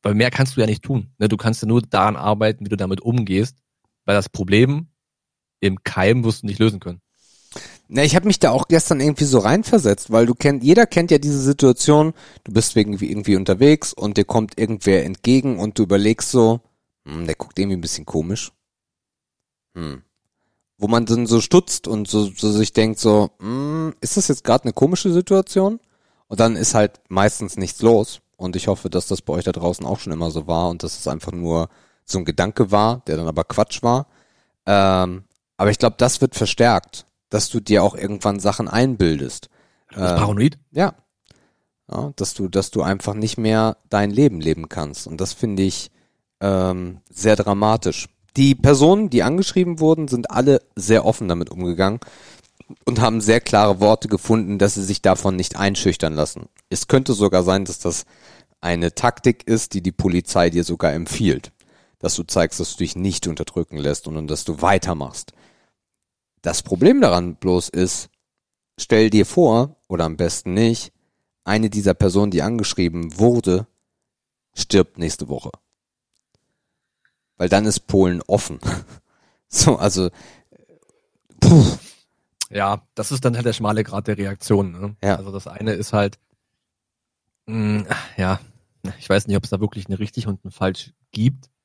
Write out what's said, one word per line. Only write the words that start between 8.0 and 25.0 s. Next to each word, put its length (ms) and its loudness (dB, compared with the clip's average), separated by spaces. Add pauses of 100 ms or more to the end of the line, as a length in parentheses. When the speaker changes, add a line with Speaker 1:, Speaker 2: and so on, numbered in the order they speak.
Speaker 2:
ich 140 4
hab 80 2
mich 140 2
da 120 4
auch 160 0
gestern 340 2
irgendwie 240 0
so 140 4
reinversetzt, 720 2
weil 160 4
du 80 0
kennt, 300 0
jeder 220 6
kennt 240 0
ja 80 6
diese 220 0
Situation, 760 4 (280)
du 100 -14
bist 240 0
irgendwie, 340 0
irgendwie 260 0
unterwegs 560 4
und 240 -4
dir 80 4
kommt 340 -2
irgendwer 460 0
entgegen 540 0
und 200 -6
du 40 2
überlegst 480 0
so, 320 4 (440)
„Hm, 200 -10
der 80 -4
guckt 240 -12
irgendwie 180 -2
ein 60 -8
bisschen 240 -10
komisch.“ 460 -6 (1200)
Hm. 260 -12 (760)
Wo 100 -4
man 160 2
dann 220 0
so 160 2
stutzt 440 2
und 220 -4
so, 160 0
so 260 -2
sich 220 0
denkt 260 0
so, 400 4
„Hm, 600 -8
ist 160 -6
das 120 0
jetzt 160 -4
grad 200 2
eine 80 -4
komische 400 2